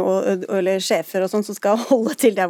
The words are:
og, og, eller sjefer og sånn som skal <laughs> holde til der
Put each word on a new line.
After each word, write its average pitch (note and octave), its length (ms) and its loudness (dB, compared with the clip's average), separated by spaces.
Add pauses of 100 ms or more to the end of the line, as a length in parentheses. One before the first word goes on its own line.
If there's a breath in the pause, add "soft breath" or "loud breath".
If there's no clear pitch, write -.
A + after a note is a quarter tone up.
og, F#3+ 160 2 (140)
og, F#3 100 -6 (140)
eller F#3+ 260 0
sjefer F#3+ 400 -2
og F#3 80 -4
sånn G#3 160 -2
som G3+ 80 -10
skal G#3+ 260 0
<laughs> - 60 -6
holde A3+ 240 2
til G#3+ 240 2
der F#3+ 120 2